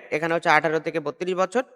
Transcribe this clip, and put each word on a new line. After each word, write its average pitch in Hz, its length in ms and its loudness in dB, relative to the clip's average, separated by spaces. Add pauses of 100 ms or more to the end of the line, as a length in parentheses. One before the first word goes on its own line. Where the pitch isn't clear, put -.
(120)
এখানে 165 220 -2
হচ্ছে 170 160 0
আঠারো 156 300 4
থেকে 156 200 -4
বত্রিশ 180 360 -6
বছর, 185 280 0 (120)